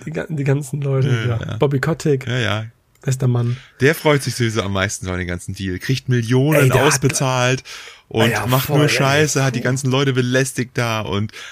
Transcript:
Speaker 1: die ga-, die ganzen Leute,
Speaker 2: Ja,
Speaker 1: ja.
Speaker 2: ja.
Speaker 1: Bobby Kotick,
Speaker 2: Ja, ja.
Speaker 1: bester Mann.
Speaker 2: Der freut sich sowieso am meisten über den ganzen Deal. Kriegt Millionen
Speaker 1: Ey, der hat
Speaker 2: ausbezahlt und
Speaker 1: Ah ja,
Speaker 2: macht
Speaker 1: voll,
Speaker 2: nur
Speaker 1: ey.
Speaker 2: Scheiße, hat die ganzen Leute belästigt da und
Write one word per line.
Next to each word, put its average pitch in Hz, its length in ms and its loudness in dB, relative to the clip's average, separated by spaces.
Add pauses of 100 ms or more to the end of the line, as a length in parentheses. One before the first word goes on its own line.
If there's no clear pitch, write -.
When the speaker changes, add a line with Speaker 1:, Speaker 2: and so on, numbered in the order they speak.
Speaker 1:
die 156 60 -10
ga-, 165 160 -6
die 143 160 -4
ganzen 143 380 0
Leute, 135 260 2
Speaker 2:
Ja, 117 300 0
Speaker 1:
ja. - 20 -2 (120)
Speaker 2:
ja. 104 60 -6
Speaker 1:
Bobby 139 220 2
Kotick, 147 480 0
Speaker 2:
Ja, 120 120 -2
ja. 110 260 -2 (360)
Speaker 1:
bester 131 280 0
Mann. 120 260 0 (240)
Speaker 2:
Der 147 160 4
freut 147 260 2
sich 117 140 -6
sowieso 113 280 0
am 98 100 -2
meisten 95 340 -2
über 90 100 -4
den 90 100 -4
ganzen 87 280 -8
Deal. 92 240 -4
Kriegt - 300 -4
Millionen 127 540 2
Speaker 1:
Ey, 135 60 6
der - 120 2
hat 139 80 4
Speaker 2:
ausbezahlt 131 760 0 (460)
und 110 140 0
Speaker 1:
Ah 113 40 4
ja, 107 200 -2
Speaker 2:
macht 131 180 2
Speaker 1:
voll, 147 140 2
Speaker 2:
nur 147 80 6
Speaker 1:
ey. - 40 2
Speaker 2:
Scheiße, 139 540 2
hat 135 100 0
die - 60 -2
ganzen 135 280 0
Leute 135 220 2
belästigt 127 600 0
da 117 260 -2
und 101 320 -4 (200)